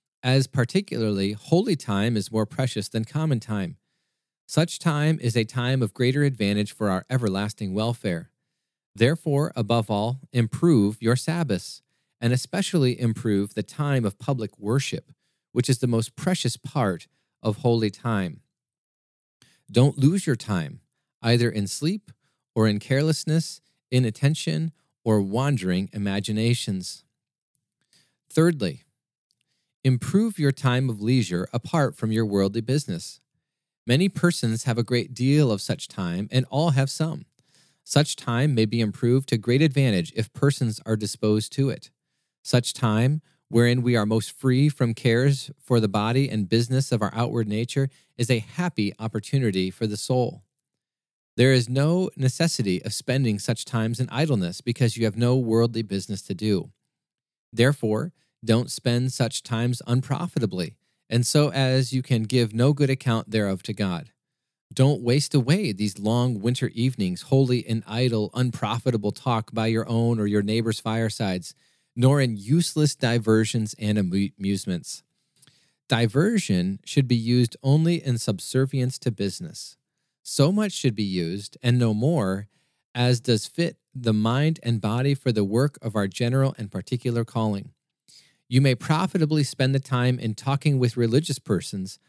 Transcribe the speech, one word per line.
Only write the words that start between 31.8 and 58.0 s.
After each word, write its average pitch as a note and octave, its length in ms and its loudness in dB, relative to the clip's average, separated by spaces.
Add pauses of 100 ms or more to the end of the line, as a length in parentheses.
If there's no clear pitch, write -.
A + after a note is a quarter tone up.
from A2 160 -2
your A2 140 0
worldly G2+ 360 0
business. A2+ 600 -4 (640)
Many D3+ 220 2
persons A#2 560 -2
have A#2+ 120 0
a A#2+ 60 0
great A#2+ 300 -2
deal C3+ 380 2
of G2+ 100 -2
such - 260 -6
time, F#2 440 -4
and B2+ 200 0
all D#3 200 2
have C3+ 200 2
some. D#3 340 -6 (580)
Such - 320 0
time B2+ 380 0
may A2+ 120 4
be A2+ 160 -2
improved A#2+ 480 0
to A#2+ 80 2
great B2 260 2
advantage B2+ 520 2
if A2 180 -4
persons C3 520 0
are A2 120 0
disposed G#2+ 560 0
to C3+ 160 0
it. - 200 -8 (540)
Such - 300 0
time, B2 480 0 (260)
wherein A#2+ 340 4
we A#2+ 140 0
are G#2+ 100 2
most A2 260 0
free C3+ 380 2
from A#2+ 240 0
cares C3 560 2 (100)
for B2 200 2
the A2 80 4
body A2 420 0
and G#2 200 -2
business A#2+ 420 2
of A2 100 0
our G#2 140 0
outward A2+ 320 -2
nature, B2 420 -2 (260)
is A2+ 140 -4
a A#2+ 100 2
happy G#2+ 600 -4
opportunity A2 720 -2
for A2 160 -6
the G#2 100 -4
soul. - 460 -2 (920)
There C3 180 6
is A#2+ 160 2
no D#3 460 0
necessity B2+ 680 -2
of G#2+ 100 -6
spending B2 460 -2
such - 260 -4
times A2+ 340 -2
in B2+ 100 -2
idleness, A2+ 520 -2
because A#2 360 -2
you A#2 80 0
have G#2 120 -2
no A#2+ 180 2
worldly A#2 460 2
business G2 420 -6
to G2 120 -6
do. G2+ 360 0 (800)
Therefore, A#2 640 0 (320)